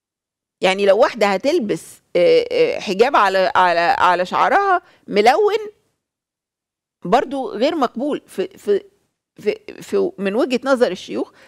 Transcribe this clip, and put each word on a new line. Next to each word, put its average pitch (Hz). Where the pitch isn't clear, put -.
يعني 190
لو 196
واحدة 220
هتلبس، 202
آه، 170
آه، 139
حجاب 226
على، 196
على، 175
على 175
شعرها 285
ملون، 370
برضو 254
غير 285
مقبول 262
في، -
في، -
في، -
في، 196
من 196
وجهة 254
نظر 247
الشيوخ 202